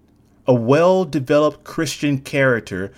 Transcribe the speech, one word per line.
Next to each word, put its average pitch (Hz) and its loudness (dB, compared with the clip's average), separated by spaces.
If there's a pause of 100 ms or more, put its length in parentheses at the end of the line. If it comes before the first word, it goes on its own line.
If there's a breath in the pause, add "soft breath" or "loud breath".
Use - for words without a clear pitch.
(480)
A 131 4
well-developed 147 2
Christian 147 -4
character 123 -2